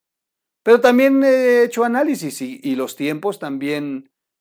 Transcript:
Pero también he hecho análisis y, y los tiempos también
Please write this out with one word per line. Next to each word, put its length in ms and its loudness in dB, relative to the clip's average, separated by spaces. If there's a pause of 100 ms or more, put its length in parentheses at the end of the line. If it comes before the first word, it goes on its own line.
(640)
Pero 160 6
también 420 4
he 400 4
hecho 220 -2
análisis 580 -4
y, 200 -10
y 120 -2
los 220 -6
tiempos 420 -6
también 720 -8 (300)